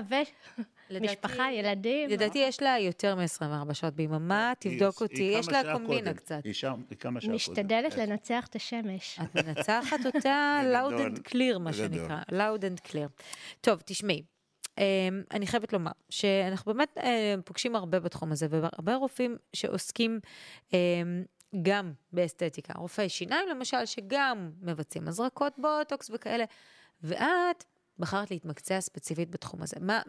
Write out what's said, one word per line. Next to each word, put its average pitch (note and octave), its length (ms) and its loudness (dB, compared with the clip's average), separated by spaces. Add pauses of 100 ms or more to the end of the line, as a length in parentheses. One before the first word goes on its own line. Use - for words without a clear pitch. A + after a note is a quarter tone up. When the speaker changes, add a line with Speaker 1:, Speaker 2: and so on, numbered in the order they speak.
Speaker 1:
ו- B3+ 60 2 (720)
Speaker 2:
לדעתי F#3+ 240 -2
Speaker 1:
משפחה, B3+ 380 -2
ילדים. G#3+ 580 0
Speaker 2:
לדעתי G#3+ 300 2
יש C4+ 220 2
לה C4 180 4
יותר G3 360 2
מעשרים E3 360 0
וארבע D3 220 -2
שעות D#3 200 -2
ביממה, E3 600 2 (100)
Speaker 3:
היא, G3 160 0
Speaker 2:
תבדוק G3 220 4
Speaker 3:
היא A3 60 0
Speaker 2:
אותי, F#3+ 240 2
Speaker 3:
כמה A3 80 4
Speaker 2:
יש A#3+ 100 -2
לה C#4 140 4
Speaker 3:
שעה - 100 -2
Speaker 2:
קומבינה A#3 280 0
Speaker 3:
קודם. F3 120 0
Speaker 2:
קצת. D#3 300 -8
Speaker 3:
היא G#2+ 100 -4
שם, B2+ 360 -2
היא A2+ 80 -12
כמה B2 240 -4
שעה G#3+ 60 -4
קודם. A3 80 0
Speaker 1:
משתדלת A3 580 0
Speaker 3:
כן. B3+ 60 -2 (100)
Speaker 1:
לנצח A#3 380 -2
את - 80 -10
השמש. G#3+ 680 -6
Speaker 2:
את D#3+ 120 -4
מנצחת A3 680 0
אותה C#4+ 560 4
Speaker 3:
<laughs> - 20 4
בגדול, B3+ 120 4
Speaker 2:
loud B3+ 420 2
and - 140 -12
clear, B3 280 4
מה E3 120 -2
Speaker 3:
בגדול. G3+ 280 0
Speaker 2:
שנקרא, D#3+ 220 -4 (100)
loud G#3 300 0
and F#3 300 -6
clear. D3 320 -6 (380)
טוב, G#3 240 6
תשמעי, F3+ 380 -2 (540)
אמ, G3 60 4 (480)
אני G3+ 160 -2
חייבת A3 260 0
לומר E3+ 180 2 (180)
שאנחנו G3 640 2
באמת, C#4+ 240 0
אה, A3 380 2 (100)
פוגשים A#3 300 -2
הרבה F#3 240 2
בתחום E3 320 -2
הזה, D3+ 180 0
והרבה D#3+ 460 0
רופאים B3+ 420 0 (160)
שעוסקים, A3+ 680 0 (540)
אמ, F#3 40 8 (840)
גם F#3+ 300 2 (220)
באסתטיקה. E3+ 640 -2
רופאי F3+ 320 -2
שיניים, C4 400 -2
למשל, B3+ 360 -2
שגם A3+ 680 -2 (100)
מבצעים D#3+ 460 -4
הזרקות B3+ 500 0
בוטוקס D4+ 560 -2
וכאלה, A#3 300 -2 (600)
ואת F4 600 0 (360)
בחרת G3 320 -2
להתמקצע F3 500 -4
ספציפית E3+ 480 -4
בתחום F3 320 -10
הזה. D#3 200 -6
מה, G#3 280 0